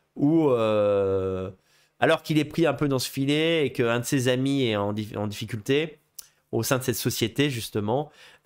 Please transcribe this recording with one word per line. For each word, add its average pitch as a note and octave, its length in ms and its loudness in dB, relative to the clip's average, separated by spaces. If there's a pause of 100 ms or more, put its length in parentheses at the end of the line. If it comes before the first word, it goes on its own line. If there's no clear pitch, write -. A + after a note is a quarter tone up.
(160)
où, D3+ 340 4
euh, G2 1000 2 (500)
alors D3+ 220 2
qu'il D3+ 160 0
est D3+ 60 2
pris - 220 0
un C#3+ 80 2
peu D3 140 0
dans C3+ 100 2
ce - 100 -4
filet, D3+ 580 0
et - 60 -4
qu'un A#2+ 280 0
de A#2+ 40 -6
ses C3 220 0
amis C3 400 2
est G#2+ 100 0
en G2+ 160 -2
dif-, G#2+ 240 -8
en G#2 120 -4
difficulté, A#2 680 -4 (520)
au A#2 120 -2
sein C3 160 0
de B2 40 -6
cette B2 140 -2
société C3 540 0
justement, A#2 600 -4 (360)